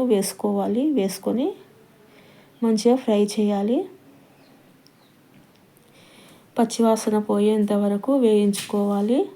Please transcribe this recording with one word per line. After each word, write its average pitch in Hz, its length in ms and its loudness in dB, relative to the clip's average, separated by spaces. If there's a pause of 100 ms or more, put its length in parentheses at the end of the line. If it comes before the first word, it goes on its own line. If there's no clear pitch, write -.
వేసుకోవాలి. 202 840 -2
వేసుకొని 208 560 -2 (1120)
మంచిగా 226 340 2
ఫ్రై 220 300 0
చేయాలి. 208 520 -2 (2750)
పచ్చివాసన 226 640 0
పోయేంత 208 540 0
వరకు 202 440 0
వేయించుకోవాలి. 208 1000 0 (160)